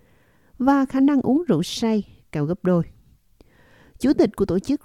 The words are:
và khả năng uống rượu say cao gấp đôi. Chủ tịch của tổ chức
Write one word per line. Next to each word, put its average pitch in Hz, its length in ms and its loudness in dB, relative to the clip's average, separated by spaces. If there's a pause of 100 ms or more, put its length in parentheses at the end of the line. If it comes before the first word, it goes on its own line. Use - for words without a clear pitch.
(580)
và 269 260 2
khả 262 160 -2
năng 277 200 2
uống 285 260 0
rượu 175 160 2
say 220 400 -4 (300)
cao 147 120 -4
gấp 170 200 -6
đôi. 180 180 2 (1160)
Chủ 262 140 2
tịch 240 240 0
của 190 80 -2
tổ 185 140 -2
chức 269 260 -4